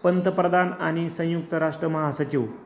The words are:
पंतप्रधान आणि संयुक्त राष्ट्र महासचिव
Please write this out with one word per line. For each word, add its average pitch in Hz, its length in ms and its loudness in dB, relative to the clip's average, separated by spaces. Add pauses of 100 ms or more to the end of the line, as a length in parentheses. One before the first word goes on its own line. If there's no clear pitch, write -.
पंतप्रधान 180 760 2
आणि 165 300 -2
संयुक्त 165 440 -4
राष्ट्र 160 340 -2
महासचिव 147 580 0 (200)